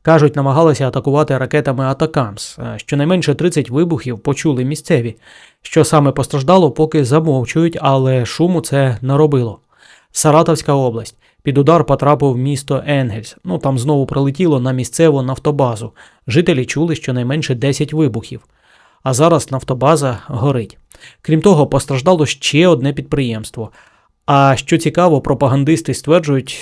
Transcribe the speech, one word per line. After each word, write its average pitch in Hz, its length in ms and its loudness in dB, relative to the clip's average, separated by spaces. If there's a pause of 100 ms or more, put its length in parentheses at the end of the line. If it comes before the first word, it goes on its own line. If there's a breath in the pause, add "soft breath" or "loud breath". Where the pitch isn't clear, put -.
Кажуть, 151 340 4
намагалися 143 520 2
атакувати 143 500 -2
ракетами 135 460 -2
«Атакамс». 135 760 -4
Е, 117 180 -10
щонайменше 147 580 0
тридцять 151 340 -2
вибухів 127 500 -2
почули 135 460 -2
місцеві. 131 500 -2 (460 soft breath)
Що - 220 2
саме 143 280 2
постраждало, 147 600 2
поки 156 340 0
замовчують, 156 760 0
але 131 440 2
шуму 170 360 0
це 135 400 0
наробило. 131 580 0 (520 soft breath)
Саратовська 156 640 2
область. 117 440 -2 (260)
Під 135 140 0
удар 151 280 4
потрапив 139 520 0
місто 135 480 -4
Енгельс. 123 580 -4
Ну, 180 140 -6
там 135 220 -2
знову 139 260 0
прилетіло 139 540 0
на 127 120 -2
місцеву 139 500 0
нафтобазу. 127 680 -4 (360 soft breath)
Жителі 143 380 0
чули 160 300 -2
щонайменше 131 600 -4
десять 139 380 -2
вибухів. 123 540 -4 (560 soft breath)
А 131 100 -2
зараз 151 380 2
нафтобаза 131 760 0
горить. 127 500 -4 (440 loud breath)
Крім 156 200 0
того, 151 260 4
постраждало 139 580 0
ще - 420 0
одне 139 260 2
підприємство. 117 800 -6 (540 soft breath)
А 139 300 4
що - 220 -2
цікаво, 156 440 2
пропагандисти 139 720 0
стверджують, 147 560 0 (120)